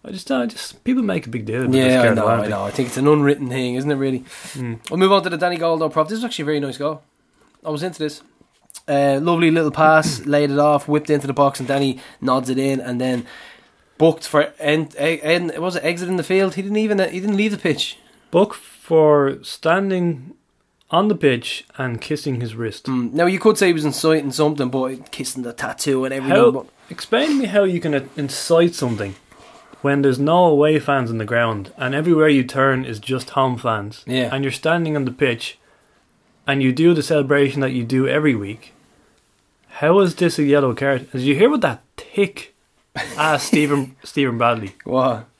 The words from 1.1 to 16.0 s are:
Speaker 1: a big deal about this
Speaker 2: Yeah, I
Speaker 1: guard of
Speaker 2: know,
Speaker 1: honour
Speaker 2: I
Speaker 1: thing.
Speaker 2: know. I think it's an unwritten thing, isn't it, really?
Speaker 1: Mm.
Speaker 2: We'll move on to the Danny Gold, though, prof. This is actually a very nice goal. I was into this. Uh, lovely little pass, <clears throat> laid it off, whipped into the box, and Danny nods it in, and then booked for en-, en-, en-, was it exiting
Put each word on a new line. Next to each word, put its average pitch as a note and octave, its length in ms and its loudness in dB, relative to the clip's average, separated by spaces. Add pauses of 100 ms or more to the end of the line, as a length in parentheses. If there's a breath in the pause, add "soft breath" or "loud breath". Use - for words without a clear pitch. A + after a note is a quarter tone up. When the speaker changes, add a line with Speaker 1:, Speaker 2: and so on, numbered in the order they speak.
Speaker 1:
a A#2 40 -12
big A2+ 160 -8
deal A2+ 160 -4
about B2+ 100 0
this C3 200 4
Speaker 2:
Yeah, B2+ 80 4
I A#2+ 40 6
Speaker 1:
guard A2+ 140 4
of G#2+ 60 0
Speaker 2:
know, - 60 2
Speaker 1:
honour A2+ 80 2
Speaker 2:
I - 40 0
Speaker 1:
thing. G#2+ 80 -2
Speaker 2:
know. G2 140 -4
I G2+ 60 -4
think A#2+ 180 -4
it's - 80 -8
an C3+ 100 0
unwritten C#3+ 420 4
thing, B2 280 -4
isn't C#3 140 -4
it, D3 40 0
really? C3+ 260 -2 (340 loud breath)
Speaker 1:
Mm. A#2+ 260 -8 (100)
Speaker 2:
We'll D#3+ 80 -2
move F#3+ 140 4
on F#3+ 100 4
to F3+ 80 -4
the E3+ 60 -4
Danny F3 220 -2
Gold, E3 220 0
though, D#3+ 100 0
prof. D#3 180 0
This A3 100 -6
is A#3+ 60 -6
actually F#3+ 180 -8
a C#3+ 40 -4
very D3+ 140 0
nice C3+ 160 -6
goal. C#3+ 260 -6 (640)
I D#3+ 60 -6
was D3+ 140 -4
into E3+ 160 -8
this. D3+ 200 -6 (680)
Uh, C#3 340 2
lovely E3+ 300 2
little D#3+ 180 2
pass, D#3 500 4
<clears throat> - 60 -10
laid D3 240 2
it C#3+ 80 0
off, D3 300 2
whipped D3+ 220 0
into C#3 180 0
the C3+ 40 -4
box, C#3 280 2
and B2+ 80 -6
Danny C3+ 320 -2 (200 loud breath)
nods C3 300 -2
it B2+ 80 -2
in, C3+ 220 0
and B2 200 -6
then B2+ 260 -2 (720 loud breath)
booked D#3+ 300 2
for D3+ 320 0
en-, D#3 300 0 (100)
en-, D#3+ 540 0
en-, D#3 100 -10
was F3+ 140 -4
it - 80 -6
exiting F3 320 -2